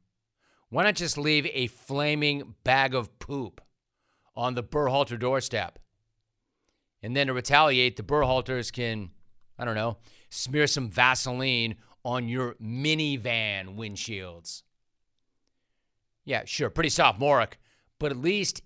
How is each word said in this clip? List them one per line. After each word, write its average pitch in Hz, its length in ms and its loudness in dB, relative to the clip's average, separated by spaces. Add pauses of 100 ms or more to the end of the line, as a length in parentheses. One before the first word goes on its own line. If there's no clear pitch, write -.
(680)
why 139 140 0
not 202 120 2
just 165 220 -4
leave 151 340 2
a 127 160 -2
flaming 143 960 -2
bag 131 320 2
of 120 240 -4
poop 135 420 -8 (760)
on 123 200 -2
the 120 80 -2
Berhalter 135 560 0
doorstep? 123 600 -2 (1200)
And 117 160 -4
then 139 100 4
to 131 60 0
retaliate, 127 640 4
the 107 60 -8
Berhalters 127 680 0
can, 110 380 -6 (500)
I 123 60 -6
don't 113 100 -2
know, 110 220 -2 (320)
smear 143 380 0
some 131 220 -2
Vaseline 123 840 2 (300)
on 123 240 -2
your 123 240 -4 (100)
minivan 117 1120 -2
windshields. 98 880 -10 (1600)
Yeah, 120 220 -2
sure, 131 240 -2
pretty 156 200 0
sophomoric, 131 720 4 (400)
but 147 120 0
at 127 60 -6
least 180 480 -2